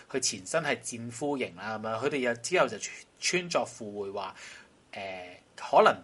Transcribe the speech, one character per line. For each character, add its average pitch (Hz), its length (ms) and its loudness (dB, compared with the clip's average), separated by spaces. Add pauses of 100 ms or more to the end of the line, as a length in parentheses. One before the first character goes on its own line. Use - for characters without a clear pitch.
(100)
佢 139 80 -2
前 101 260 -2
身 160 200 0
係 143 160 0
戰 117 320 -10
俘 143 260 -2
營 98 180 -4
啦， 107 220 -6
咁 110 100 -6
樣， 113 160 -2
佢 143 60 0
哋 151 60 0
又 123 180 2
之 143 240 0
後 147 80 6
就 113 120 -6
穿， - 140 -8 (280)
穿 180 300 0
鑿 135 140 2
附 104 380 -8
會 98 80 -6
話， 98 240 -6 (580)
誒， 104 80 -10 (560)
可 - 280 8
能， 160 200 6